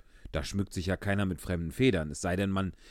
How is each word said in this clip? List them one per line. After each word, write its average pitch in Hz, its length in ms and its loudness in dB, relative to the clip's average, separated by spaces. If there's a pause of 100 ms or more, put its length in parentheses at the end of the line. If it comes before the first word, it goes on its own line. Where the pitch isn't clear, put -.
(320)
da 73 120 -2
schmückt 98 300 -2
sich 90 140 -2
ja 92 100 2
keiner 101 280 0
mit 90 160 -2
fremden 85 300 -2
Federn. 92 400 4
Es - 100 -10
sei 90 140 0
denn, 98 140 2
man, 95 240 0 (180)